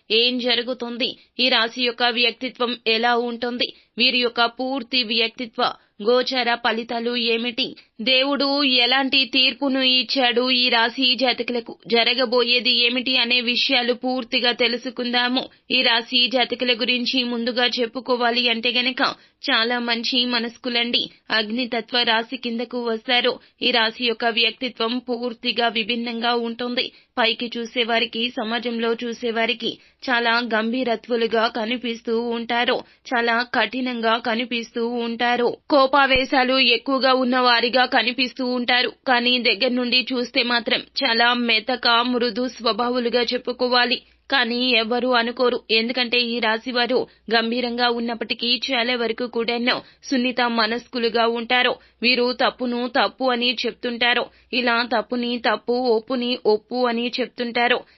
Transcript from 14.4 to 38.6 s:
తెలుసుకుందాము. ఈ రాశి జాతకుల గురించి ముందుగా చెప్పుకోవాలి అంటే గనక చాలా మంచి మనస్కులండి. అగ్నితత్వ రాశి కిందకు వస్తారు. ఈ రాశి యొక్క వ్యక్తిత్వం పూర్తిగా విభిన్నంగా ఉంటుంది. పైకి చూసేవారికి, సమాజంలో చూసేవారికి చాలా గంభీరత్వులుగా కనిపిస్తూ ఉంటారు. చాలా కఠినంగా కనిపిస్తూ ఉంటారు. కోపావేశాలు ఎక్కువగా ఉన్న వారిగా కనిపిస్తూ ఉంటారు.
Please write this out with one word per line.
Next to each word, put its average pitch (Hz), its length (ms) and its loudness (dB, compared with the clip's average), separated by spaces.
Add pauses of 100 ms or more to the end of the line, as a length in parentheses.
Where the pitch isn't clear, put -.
తెలుసుకుందాము. 247 880 -2 (280)
ఈ - 120 2
రాశి 240 520 0
జాతకుల 247 380 0
గురించి 247 520 0
ముందుగా 240 420 -2
చెప్పుకోవాలి 240 840 0
అంటే 226 220 -2
గనక 247 320 -2 (380)
చాలా 247 380 0
మంచి 240 460 -2
మనస్కులండి. 240 800 -4 (280)
అగ్నితత్వ 226 720 -2
రాశి 233 340 0
కిందకు 240 480 -6
వస్తారు. 240 480 0 (300)
ఈ 233 80 2
రాశి 226 340 0
యొక్క 233 200 -2
వ్యక్తిత్వం 233 720 -2
పూర్తిగా 240 680 -4
విభిన్నంగా 233 680 -2
ఉంటుంది. 240 500 -4 (340)
పైకి 226 400 0
చూసేవారికి, 233 720 -2
సమాజంలో 233 600 -2
చూసేవారికి 226 800 -2 (400)
చాలా 233 320 2 (120)
గంభీరత్వులుగా 226 960 0
కనిపిస్తూ 233 800 -4
ఉంటారు. 233 480 0 (300)
చాలా 233 360 0 (120)
కఠినంగా 233 640 0
కనిపిస్తూ 233 720 -4
ఉంటారు. 240 680 0 (140)
కోపావేశాలు 269 880 4
ఎక్కువగా 262 540 2
ఉన్న 254 260 2
వారిగా 247 480 4
కనిపిస్తూ 247 600 -2
ఉంటారు. 247 460 0 (160)